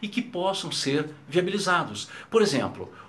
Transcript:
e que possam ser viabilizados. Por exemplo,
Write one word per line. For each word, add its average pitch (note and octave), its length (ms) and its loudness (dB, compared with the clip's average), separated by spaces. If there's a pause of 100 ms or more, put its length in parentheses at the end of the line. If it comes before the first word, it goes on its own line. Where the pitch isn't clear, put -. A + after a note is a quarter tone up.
e G#3+ 60 -4
que A3 140 -4
possam F#3 500 -4
ser D3 400 -2 (160)
viabilizados. F3+ 840 0 (200)
Por A3 120 6
exemplo, A2 500 0 (180)